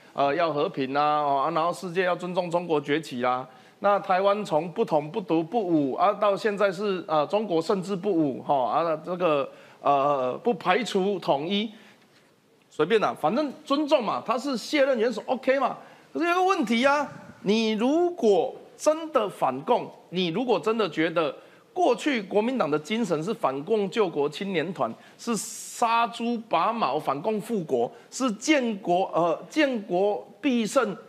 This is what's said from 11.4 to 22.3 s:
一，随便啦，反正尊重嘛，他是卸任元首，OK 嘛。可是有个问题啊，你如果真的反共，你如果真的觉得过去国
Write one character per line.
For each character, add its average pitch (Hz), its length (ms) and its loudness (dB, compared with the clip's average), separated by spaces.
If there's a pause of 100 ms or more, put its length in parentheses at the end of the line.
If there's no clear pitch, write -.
一， 208 220 -2 (1000)
随 - 160 0
便 214 140 4
啦， 131 200 0
反 160 140 2
正 285 180 -2 (120)
尊 285 220 0
重 277 180 2
嘛， 135 200 -2
他 233 140 -2
是 262 180 -4
卸 277 280 0
任 269 140 2
元 254 140 0
首， 208 140 -8
OK 262 320 0
嘛。 226 180 -2 (360)
可 269 80 -4
是 330 60 0
有 339 80 2
个 370 80 2
问 370 220 2
题 226 200 2
啊， 277 220 2 (360)
你 220 300 2
如 285 400 2
果 196 420 2 (220)
真 311 360 0
的 226 160 2
反 135 340 -2
共， 180 260 0 (220)
你 180 180 0
如 185 160 -2
果 214 140 2
真 220 180 0
的 214 120 0
觉 156 200 0
得 165 240 0 (400)
过 339 220 2
去 262 260 -2
国 190 220 0